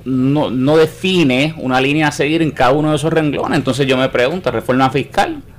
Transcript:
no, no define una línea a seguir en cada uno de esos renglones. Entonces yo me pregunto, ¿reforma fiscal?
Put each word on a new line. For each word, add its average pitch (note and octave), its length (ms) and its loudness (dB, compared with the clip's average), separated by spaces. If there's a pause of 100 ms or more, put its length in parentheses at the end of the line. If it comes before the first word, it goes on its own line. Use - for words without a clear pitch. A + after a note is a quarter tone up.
no, C3 460 0
no C3+ 260 2
define D#3+ 800 2
una B2+ 240 0
línea D3 280 0
a - 20 -8
seguir D#3 320 0
en D3+ 80 0
cada B2+ 220 2
uno D3+ 180 0
de D3+ 60 0
esos D#3 140 -2
renglones. D#3 460 0
Entonces C3 300 -2
yo B2+ 100 0
me C3 120 0
pregunto, C3+ 420 0
¿reforma B2+ 400 0
fiscal? G3+ 500 -4 (180)